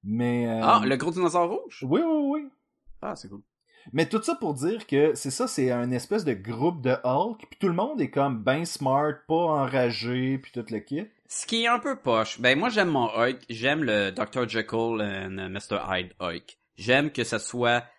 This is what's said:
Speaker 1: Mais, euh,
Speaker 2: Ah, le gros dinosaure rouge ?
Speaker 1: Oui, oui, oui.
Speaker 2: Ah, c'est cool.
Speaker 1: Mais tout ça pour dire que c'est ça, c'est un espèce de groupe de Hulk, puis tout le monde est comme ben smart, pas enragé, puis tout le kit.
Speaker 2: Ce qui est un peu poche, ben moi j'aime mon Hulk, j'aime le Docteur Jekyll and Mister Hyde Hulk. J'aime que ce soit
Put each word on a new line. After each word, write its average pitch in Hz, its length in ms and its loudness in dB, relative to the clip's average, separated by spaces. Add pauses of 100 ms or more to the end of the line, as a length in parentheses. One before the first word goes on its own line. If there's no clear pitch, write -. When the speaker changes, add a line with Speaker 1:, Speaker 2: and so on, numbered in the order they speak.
Speaker 1:
Mais, 120 420 0
euh, 113 160 0
Speaker 2:
Ah, 165 240 6
le 135 100 2
gros 143 140 -2
dinosaure 175 400 2
rouge ? - 360 -8
Speaker 1:
Oui, 170 200 4
oui, 311 240 2
oui. 294 180 -4 (540)
Speaker 2:
Ah, - 140 -8
c'est - 120 -18
cool. 101 140 -16 (500)
Speaker 1:
Mais 156 140 2
tout 220 160 0
ça 339 140 -2
pour 175 180 -4
dire 175 320 -4
que 147 300 4
c'est 139 160 -6
ça, - 160 -2
c'est 127 240 0
un 120 180 0
espèce 165 340 -2
de 135 100 0
groupe 117 480 -2
de 123 200 2
Hulk, 170 480 0
puis - 80 -20
tout 196 80 0
le 170 80 4
monde 233 260 -2
est 175 80 0
comme 139 360 0
ben 139 200 2
smart, 143 500 0 (120)
pas 156 80 0
enragé, 131 1040 0
puis - 140 -14
tout 117 180 -6
le 113 80 -4
kit. 165 300 -6 (180)
Speaker 2:
Ce - 200 -10
qui 226 180 -2
est 233 40 2
un 240 120 2
peu 269 160 -4
poche, 113 440 0
ben 127 160 4
moi 196 120 0
j'aime 180 220 2
mon 127 160 2
Hulk, 117 440 0
j'aime 135 320 0
le 104 300 2
Docteur 117 360 -2
Jekyll 113 540 0
and 95 480 -4
Mister 98 280 -4 (120)
Hyde 92 300 -2
Hulk. 87 380 -8 (180)
J'aime 131 340 2
que 127 140 -2
ce 110 140 -4
soit 120 440 0 (160)